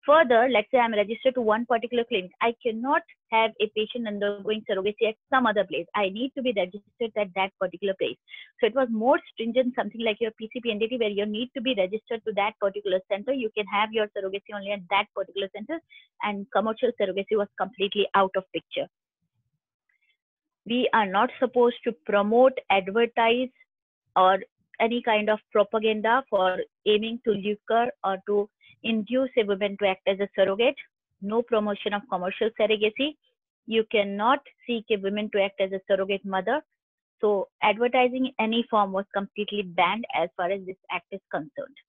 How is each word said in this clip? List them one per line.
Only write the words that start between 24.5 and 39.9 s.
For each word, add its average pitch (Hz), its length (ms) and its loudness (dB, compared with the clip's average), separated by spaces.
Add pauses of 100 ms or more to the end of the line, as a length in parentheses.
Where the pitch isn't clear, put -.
any 233 240 0
kind 214 260 0
of 214 80 2 (140)
propaganda 220 760 2
for 185 300 2 (300)
aiming 220 380 0
to 214 80 2
lucre 208 580 0 (120)
or 190 140 0 (100)
to 208 220 0 (340)
induce 226 540 -2
a 220 60 4
woman 202 360 -2
to 202 80 2
act 190 200 0
as 196 120 0
a 202 160 -2
surrogate. 202 380 2 (480)
No 214 220 -2
promotion 208 500 -2
of 202 80 -4 (100)
commercial 196 380 -2 (100)
surrogacy. 220 560 0 (520)
You 220 240 0
cannot 208 480 2 (260)
seek 233 240 -4
a 220 80 2
woman 208 360 -4
to 202 100 2
act 196 180 -4
as 190 100 0
a 190 160 -6
surrogate 196 380 -2
mother. 196 360 -2 (580)
So 208 300 0 (120)
advertising 247 640 2
in - 140 -6
any 226 320 0
form 208 200 2
was 190 220 -4
completely 208 480 -6
banned 185 440 -2 (140)